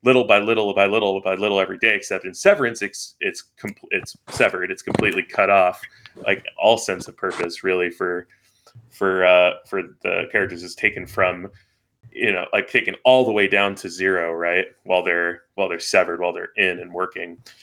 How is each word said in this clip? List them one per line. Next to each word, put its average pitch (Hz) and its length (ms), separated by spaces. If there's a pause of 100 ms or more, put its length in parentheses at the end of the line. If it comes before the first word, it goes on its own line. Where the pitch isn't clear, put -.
little 127 200
by 107 140
little 107 360
by 98 120
little 101 360
by 95 120
little 98 260
every 95 200
day. 110 160
Except 95 300
in 92 80
Severance, 139 500
it's, - 360
it's - 220 (160)
com-, 107 180 (140)
it's - 260 (140)
severed, 92 400
it's 92 140
completely 95 400
cut 98 260
off, 92 320 (460)
like, 98 180 (140)
all 110 180
sense 92 300
of - 100
purpose 87 460
really 92 260
for, 90 380 (640)
for, 92 340
uh, 90 280 (120)
for 95 160 (220)
the 92 280
characters 92 320
is 90 120
taken 92 300
from, 90 440 (600)
you 110 200
know, 92 220
like, 101 180
taken - 240 (100)
all 127 180
the 113 80
way 104 160
down 98 280
to 98 140
zero, 87 440
right? 85 320 (180)
While 92 200
they're, 87 400 (100)
while 98 160
they're 87 100
severed, 87 400
while 87 140
they're 87 220
in 92 240
and 90 120
working. 87 460 (260)